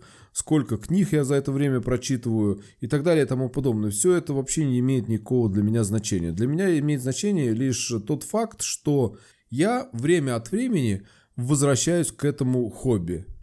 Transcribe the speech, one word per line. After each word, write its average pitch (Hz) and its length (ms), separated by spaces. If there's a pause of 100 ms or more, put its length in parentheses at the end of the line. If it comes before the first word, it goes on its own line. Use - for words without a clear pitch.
(320)
сколько 127 460
книг 180 340
я 151 120
за 135 120
это 139 160
время 135 300
прочитываю 113 800 (200)
и 123 60
так 143 160
далее 156 220
и - 20
тому 131 220
подобное. 113 400
Все 180 240
это 156 200
вообще 135 320
не 123 140
имеет 127 280
никакого 113 420
для 101 140
меня 110 200
значения. 98 480
Для 104 160
меня 170 320
имеет 147 220
значение 135 520
лишь 120 400 (120)
тот - 180
факт, 220 380
что 139 560 (320)
я 208 420
время 135 440
от 113 160
времени 175 500 (340)
возвращаюсь 143 760
к - 140
этому 127 440
хобби. 90 560 (180)